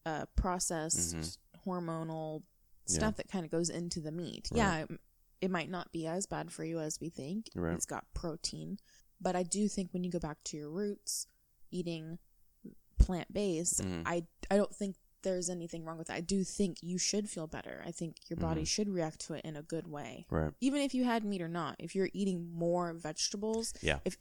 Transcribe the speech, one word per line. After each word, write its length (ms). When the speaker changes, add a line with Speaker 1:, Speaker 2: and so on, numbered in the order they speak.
Speaker 1:
uh, 200
processed 800
Speaker 2:
Mm-hmm. 540
Speaker 1:
hormonal 720
Speaker 2:
Yeah. 100
Speaker 1:
stuff 200
that 120
kinda 180
goes 220
into 320
the 100
meat. 400
Speaker 2:
Right. 60
Speaker 1:
Yeah, 220
it, 200
it 120
might 180
not 220
be 160
as 180
bad 260
for 120
you 160
as 200
we 100
think. 460
Speaker 2:
Right. 180
Speaker 1:
It's 120
got 300
protein. 640
But 140
I 80
do 240
think 260
when 100
you 60
go 100
back 260
to 120
your 140
roots, 560
eating 460
plant-based, 840
Speaker 2:
Mm-hmm. 240
Speaker 1:
I, 180
I 80
don't 180
think 200
there's 260
anything 360
wrong 120
with 100
that. 80
I 60
do 220
think 380
you 160
should 320
feel 180
better. 380
I 60
think 260
your 80
body 240
Speaker 2:
Mm-hmm. 40
Speaker 1:
should 240
react 380
to 80
it 100
in 100
a 60
good 260
way. 420
Speaker 2:
Right. 220
Speaker 1:
Even 200
if 120
you 100
had 220
meat 160
or 60
not, 320
if 160
you're 180
eating 400
more 400
vegetables, 880
Speaker 2:
Yeah. 240
Speaker 1:
if 160